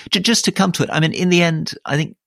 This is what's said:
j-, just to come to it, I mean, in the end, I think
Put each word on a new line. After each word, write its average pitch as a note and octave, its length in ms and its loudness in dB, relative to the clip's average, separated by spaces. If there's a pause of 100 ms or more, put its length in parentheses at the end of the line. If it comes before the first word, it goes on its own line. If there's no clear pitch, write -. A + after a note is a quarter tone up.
(100)
j-, G#3 100 0
just A3+ 260 0
to F#3+ 60 0
come G3 200 2
to - 100 -2
it, - 100 -2
I D#3 80 0
mean, D#3+ 140 0
in F3+ 160 0
the F3 120 6
end, D#3+ 300 0 (140)
I C#3 100 -4
think - 200 -4 (100)